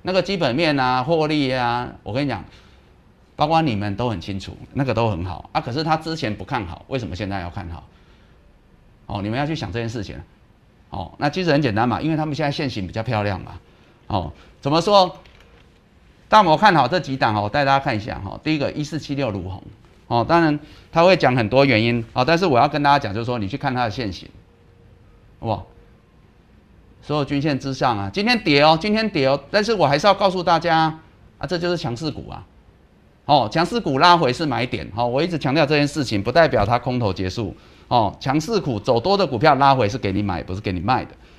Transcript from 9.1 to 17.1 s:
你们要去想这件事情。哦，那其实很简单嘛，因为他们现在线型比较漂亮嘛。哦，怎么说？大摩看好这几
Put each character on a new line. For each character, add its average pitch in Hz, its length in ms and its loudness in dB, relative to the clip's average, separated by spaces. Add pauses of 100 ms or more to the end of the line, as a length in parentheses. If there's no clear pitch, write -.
你 104 80 -4
们 117 80 -4
要 147 80 -2
去 156 100 -4
想 98 160 -8
这 113 80 -6
件 117 80 -4
事 117 160 -8
情。 67 120 -12 (720)
哦， 87 300 -10
那 147 100 0
其 185 140 -6
实 165 80 2
很 156 100 4
简 113 140 0
单 117 120 2
嘛， 104 140 -2
因 156 80 -2
为 156 80 -2
他 156 80 -2
们 151 80 -6
现 151 100 -4
在 143 80 -2
线 143 160 -6
型 101 200 -6
比 - 40 -12
较 110 120 -6
漂 110 180 -2
亮 101 200 -2
嘛。 - 100 -16 (560)
哦， 82 260 -4 (280)
怎 139 100 -2
么 170 100 2
说？ 190 340 4 (1120)
大 214 140 8
摩 156 160 6
看 202 180 6
好 131 120 4
这 170 120 0
几 135 160 -6